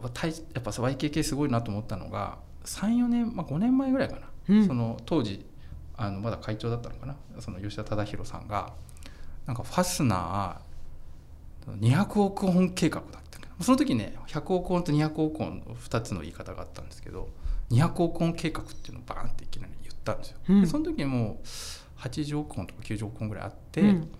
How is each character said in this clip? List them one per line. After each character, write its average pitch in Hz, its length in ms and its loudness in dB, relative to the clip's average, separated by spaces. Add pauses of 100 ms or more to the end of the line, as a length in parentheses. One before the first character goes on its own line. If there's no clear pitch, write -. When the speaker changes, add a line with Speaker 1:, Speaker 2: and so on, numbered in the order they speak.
Speaker 1:
あ、 123 100 -6
た - 140 -4
い-、 160 60 0 (220)
や 120 80 -4
っ - 20 -10
ぱ 104 80 -4
さ、 123 100 -4
ワ 123 80 2
イ 139 60 0
ケ 151 120 0
ー - 40 -2
ケ 160 80 2
ー 147 40 4
す 143 120 0
ご 147 100 2
い 135 60 0
な 117 100 4
と 113 80 -4
思 101 120 -2
っ - 40 -10
た 101 120 -4
の - 120 -8
が、 101 300 -4 (240)
三、 226 340 2
四 240 120 4
年、 240 260 2
ま 180 80 -2
あ、 - 40 -4
五 143 120 0
年 254 180 6
前 269 140 4
ぐ 269 80 6
ら 190 60 4
い - 40 -2
か - 60 -6
な。 - 60 -10 (260)
Speaker 2:
う 196 80 8
ん。 214 100 8
Speaker 1:
そ 151 80 4
の 113 320 2
当 160 160 4
時、 104 240 -4 (500)
あ 101 140 -2
の、 95 120 -2
ま 113 100 0
だ 90 60 -2
会 107 200 -4
長 117 140 -2
だ 117 60 0
っ 120 40 -6
た - 80 -8
の - 60 -8
か - 100 -10
な。 143 100 -6 (240)
そ - 120 -8
の 92 80 -8
吉 101 160 -6
田 107 80 -4
忠 104 200 0
宏 - 260 -4
さ 85 100 -8
ん - 80 -12
が、 101 260 -4 (720)
な 127 80 -4
ん - 20 -2
か 123 80 -4
フ - 80 -8
ァ 180 120 4
ス - 200 2
ナ 92 560 2 (1080)
ー 101 120 -8
二 117 120 6
百 196 320 4
億 196 240 2
本 180 240 6
計 165 180 2
画 - 120 -2
だ - 180 -14
っ - 100 -16
た - 80 -14
っ - 40 -12
け - 60 -10
な。 - 60 -12 (100)
そ 247 80 6
の 262 60 10
時 262 160 4
ね、 101 320 0
百 - 300 -4
億 180 140 0
本 175 140 4
と 151 80 0
二 147 100 6
百 156 200 2
億 156 160 0
本 92 300 -4
の 113 80 -8
二 - 260 -2
つ 120 140 -6
の 82 60 -4
言 78 100 -8
い - 20 -16
方 - 220 -10
が - 80 -8
あ - 20 -8
っ - 80 -10
た - 80 -10
ん - 40 -10
で 73 80 -12
す - 100 -12
け - 80 -10
ど、 90 180 -8 (400)
二 117 100 6
百 165 220 4
億 165 160 2
本 165 160 2
計 165 160 -2
画 - 140 -4
っ - 20 -10
て - 220 -8
い - 40 -10
う - 40 -10
の - 60 -10
を - 40 -14
バ - 120 -6
ー - 100 2
ン - 20 6
っ - 40 6
て - 100 2
い - 40 -6
き - 120 -2
な 107 80 -4
り - 60 -10 (100)
言 - 80 -6
っ - 120 -6
た 104 120 0
ん - 40 -2
で - 40 -4
す - 60 -8
よ。 - 80 -10 (100)
Speaker 2:
う 180 60 8
ん。 202 80 10
Speaker 1:
で、 175 60 8
そ 294 120 2
の 311 60 0
時 311 180 -2
も 123 400 0
う - 40 -8 (480)
八 - 280 -4
十 147 140 -2
億 151 180 -4
本 92 100 -4
と - 100 -12
か - 60 -12
九 110 140 -4
十 107 100 -4
億 - 140 -8
本 110 80 -2
ぐ 104 80 -6
ら - 60 -8
い - 40 -6
あ - 40 -6
っ - 40 -10 (180)
て、 156 100 0
Speaker 2:
う 202 40 10 (340)